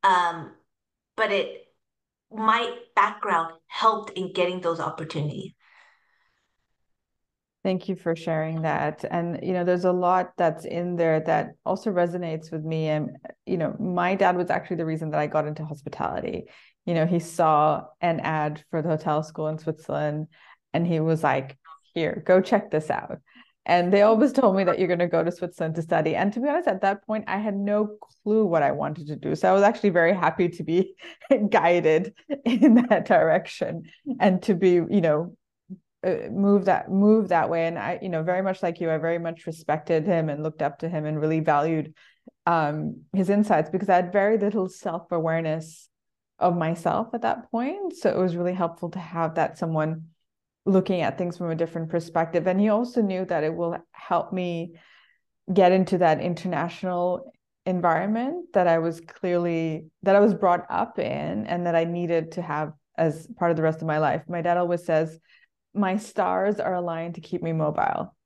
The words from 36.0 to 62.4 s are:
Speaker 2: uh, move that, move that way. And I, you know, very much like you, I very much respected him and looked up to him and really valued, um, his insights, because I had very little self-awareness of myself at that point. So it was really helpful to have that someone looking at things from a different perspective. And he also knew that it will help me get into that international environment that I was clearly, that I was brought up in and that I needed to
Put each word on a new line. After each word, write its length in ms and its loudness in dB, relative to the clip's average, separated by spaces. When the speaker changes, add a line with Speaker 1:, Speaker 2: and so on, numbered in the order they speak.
Speaker 2:
uh, 260 -2
move 340 4
that, 260 2
move 380 6
that 200 2
way. 160 0
And 140 -2
I, 240 -4
you 60 -6
know, 120 -2
very 220 0
much 180 -2
like 180 -4
you, 120 -2
I 80 0
very 180 -2
much 300 -8
respected 580 -2
him 240 2
and 140 -6
looked 180 -6
up 180 -4
to 100 -6
him 160 -4
and 140 -4
really 200 0
valued, 560 0
um, 560 -2
his 180 0
insights, 400 2
because 180 -4
I 60 6
had 180 2
very 240 2
little 320 -2
self-awareness 1200 -4
of 180 2
myself 600 -2
at 80 -4
that 260 -4
point. 460 -4
So 160 0
it 60 -2
was 180 0
really 180 -2
helpful 380 -4
to 80 -10
have 360 -4
that 220 -2
someone 520 -4
looking 360 2
at 160 -2
things 200 -6
from 140 -4
a 40 -2
different 340 -4
perspective. 580 -2
And 120 0
he 100 4
also 320 0
knew 240 0
that 180 -2
it 100 -2
will 240 -4
help 420 -4
me 400 -6
get 200 6
into 280 2
that 200 4
international 1120 -4
environment 880 -2
that 140 4
I 120 4
was 200 -2
clearly, 840 -2
that 120 4
I 40 8
was 140 6
brought 360 2
up 300 -4
in 460 -4
and 220 -4
that 80 0
I 80 4
needed 500 -2
to 80 -6